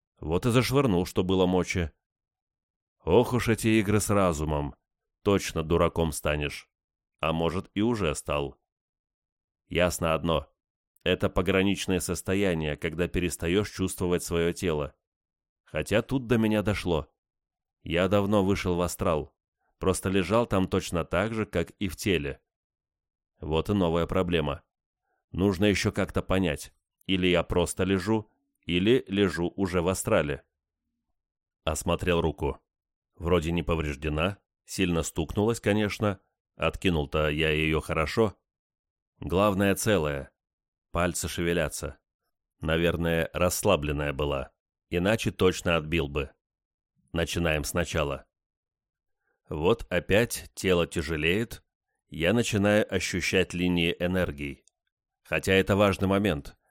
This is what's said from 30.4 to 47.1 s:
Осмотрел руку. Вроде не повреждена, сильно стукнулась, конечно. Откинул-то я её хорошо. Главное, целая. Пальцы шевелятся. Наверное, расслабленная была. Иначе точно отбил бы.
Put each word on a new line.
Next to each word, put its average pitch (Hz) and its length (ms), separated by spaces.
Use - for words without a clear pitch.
Осмотрел 85 560
руку. 76 380
Вроде 85 380
не 85 100
повреждена, 78 760
сильно 87 320
стукнулась, 104 560
конечно. 104 640
Откинул-то 78 760
я 76 220
её 78 300
хорошо. 80 580
Главное, 98 560
целая. 76 560
Пальцы 87 340
шевелятся. 85 720
Наверное, 82 720
расслабленная 76 800
была. 69 400
Иначе 98 440
точно 92 420
отбил 78 320
бы. 71 240